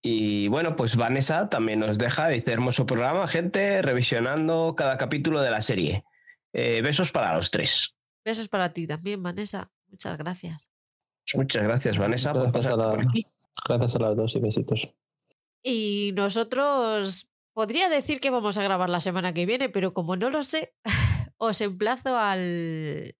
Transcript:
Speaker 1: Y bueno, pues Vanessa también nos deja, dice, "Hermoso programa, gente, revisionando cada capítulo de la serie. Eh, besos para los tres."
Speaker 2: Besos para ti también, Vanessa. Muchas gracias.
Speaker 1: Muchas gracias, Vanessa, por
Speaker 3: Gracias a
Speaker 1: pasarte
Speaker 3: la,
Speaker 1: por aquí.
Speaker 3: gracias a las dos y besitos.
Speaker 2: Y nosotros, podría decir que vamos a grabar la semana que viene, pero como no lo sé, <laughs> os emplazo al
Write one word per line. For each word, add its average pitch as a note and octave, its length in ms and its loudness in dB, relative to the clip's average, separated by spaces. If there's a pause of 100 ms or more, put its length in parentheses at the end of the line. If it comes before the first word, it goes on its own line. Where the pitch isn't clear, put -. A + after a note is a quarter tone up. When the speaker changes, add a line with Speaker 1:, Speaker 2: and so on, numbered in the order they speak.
Speaker 1:
Y G#2+ 460 0
bueno, D#3+ 280 0
pues A#2 200 2
Vanessa C3+ 540 2
también A2+ 300 0
nos G#2+ 180 0
deja, C3 300 0
dice, B2 240 0
"Hermoso B2 340 0
programa, C#3 420 0
gente, G3 540 0
revisionando D3 920 2
cada C3+ 220 0
capítulo C#3+ 460 0
de B2+ 80 2
la G#2+ 100 0
serie. F#2+ 440 0 (500)
Eh, A#2+ 280 0
besos D3 300 0
para G2+ 220 2
los E2+ 160 0
tres." - 440 0 (300)
Speaker 2:
Besos A3 240 -4
para F3+ 240 -2
ti E3+ 140 -6
también, F3+ 360 -6
Vanessa. F#3+ 480 -4 (180)
Muchas F#3 280 -8
gracias. E3 540 -10 (640)
Speaker 1:
Muchas C3 300 0
gracias, A2+ 340 2
Vanessa, A#2+ 340 0
por C3 120 2
Speaker 3:
Gracias B2 280 2
a A#2 40 2
Speaker 1:
pasarte A2+ 60 2
Speaker 3:
la, A2 80 2
Speaker 1:
por A2 100 0 (100)
aquí. A3 160 0 (420)
Speaker 3:
gracias A#2+ 280 2
a - 20 2
las A2 180 2
dos A2+ 180 -2
y - 60 0
besitos. A2 480 -2 (760)
Speaker 2:
Y G#3 520 0
nosotros, A3 1160 0 (220)
podría A#3+ 380 0
decir D4 300 0
que - 100 0
vamos G#3 260 0
a G#3 60 0
grabar F#3 260 2
la F3 120 0
semana F3+ 340 -2
que F3 100 0
viene, B3+ 240 0
pero F#3 240 -2
como F3 240 -2
no A3 140 0
lo C#4+ 140 -2
sé, - 300 -2 (100)
<laughs> - 520 0
os A3 240 0
emplazo A3 560 -2
al E3+ 1040 -2